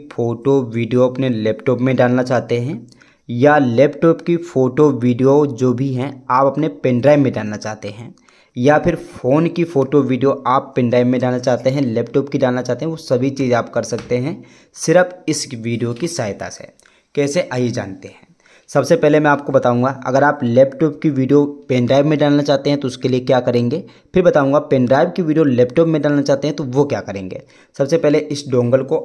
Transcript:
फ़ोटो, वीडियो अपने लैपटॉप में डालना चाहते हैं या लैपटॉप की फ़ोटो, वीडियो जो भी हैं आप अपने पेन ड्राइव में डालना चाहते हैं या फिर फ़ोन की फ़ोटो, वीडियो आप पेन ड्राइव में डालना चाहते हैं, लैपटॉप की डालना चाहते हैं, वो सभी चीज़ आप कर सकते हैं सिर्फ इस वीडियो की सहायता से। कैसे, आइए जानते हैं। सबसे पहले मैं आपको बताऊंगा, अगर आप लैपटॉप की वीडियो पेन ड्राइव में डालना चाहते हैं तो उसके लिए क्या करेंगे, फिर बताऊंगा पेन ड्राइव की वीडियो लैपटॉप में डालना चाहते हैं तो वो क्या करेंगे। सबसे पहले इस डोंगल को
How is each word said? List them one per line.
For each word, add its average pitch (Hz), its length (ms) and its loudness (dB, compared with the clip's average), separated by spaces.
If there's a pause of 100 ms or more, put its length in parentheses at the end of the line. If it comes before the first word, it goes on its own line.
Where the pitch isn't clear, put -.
(120)
फ़ोटो, 120 520 0
वीडियो 120 440 0
अपने 127 200 -4
लैपटॉप 110 520 -2
में 131 160 0
डालना 123 260 2
चाहते 123 380 -2
हैं 143 260 -8 (420)
या 131 300 4
लैपटॉप 143 640 2
की 170 160 0
फ़ोटो, 135 560 2
वीडियो 123 420 2 (140)
जो 127 240 0
भी 131 220 -4
हैं 131 160 -6 (200)
आप 135 160 2
अपने 147 300 -2
पेन 123 240 0
ड्राइव 147 200 4
में 127 120 2
डालना 107 240 -8
चाहते 107 340 -12
हैं 113 240 -18 (420)
या 139 220 4
फिर 170 180 0
फ़ोन 151 520 -2
की 170 160 -2
फ़ोटो, 139 380 2
वीडियो 127 440 0
आप 135 300 0
पेन 123 140 0
ड्राइव 123 160 2
में 123 140 0
डालना 123 200 -2
चाहते 123 300 -2
हैं, 143 120 -2
लैपटॉप 120 460 -2
की 139 100 -4
डालना 127 240 0
चाहते 131 220 -6
हैं, 165 60 -4
वो 160 80 -8
सभी 131 340 -2
चीज़ 127 220 -2
आप 117 180 -2
कर 117 120 -2
सकते 120 340 -6
हैं 156 240 -8 (340)
सिर्फ 180 420 0 (100)
इस 147 260 -4
वीडियो 117 400 -4
की 170 140 -6
सहायता 101 420 -8
से। - 220 -18 (420)
कैसे, 143 380 -2
आइए 127 180 -2
जानते 98 380 -10
हैं। - 180 -20 (440)
सबसे 143 260 2
पहले 151 240 4
मैं 151 100 4
आपको 143 220 0
बताऊंगा, 123 360 2 (180)
अगर 135 180 2
आप 143 180 2
लैपटॉप 139 600 2
की 160 80 2
वीडियो 135 340 4 (240)
पेन 123 180 0
ड्राइव 139 200 2
में 151 120 2
डालना 147 240 2
चाहते 143 280 0
हैं 143 100 0
तो 135 80 -4
उसके 123 200 -4
लिए 127 120 0
क्या 127 200 2
करेंगे, 120 380 0 (360)
फिर 180 80 4
बताऊंगा 147 380 4
पेन 131 260 2
ड्राइव 147 240 2
की 185 120 -4
वीडियो 156 220 2
लैपटॉप 135 440 2
में 160 140 0
डालना 147 200 2
चाहते 147 260 0
हैं 156 80 -4
तो 165 100 -6
वो 131 180 0
क्या 113 160 -4
करेंगे। 95 400 -10 (360)
सबसे 139 220 0
पहले 151 220 2
इस 147 300 -6
डोंगल 123 320 0
को 156 220 -4